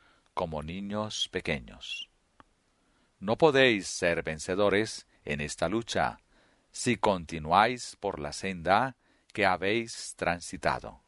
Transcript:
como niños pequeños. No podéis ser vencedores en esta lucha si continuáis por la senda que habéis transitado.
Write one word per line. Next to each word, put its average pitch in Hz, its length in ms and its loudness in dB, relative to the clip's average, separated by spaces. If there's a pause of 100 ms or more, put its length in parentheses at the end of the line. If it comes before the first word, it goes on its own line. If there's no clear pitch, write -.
(320)
como 78 300 -4
niños 101 680 -6
pequeños. - 800 -8 (1120)
No 107 160 -2
podéis 131 520 6
ser 85 340 0
vencedores 95 840 0 (180)
en 73 180 -4
esta 78 260 -2
lucha 92 520 -2 (500)
si - 260 0
continuáis 92 1000 2
por 92 220 -4
la 73 140 -6
senda 95 640 0 (360)
que 104 120 2
habéis 98 720 0
transitado. 85 920 -2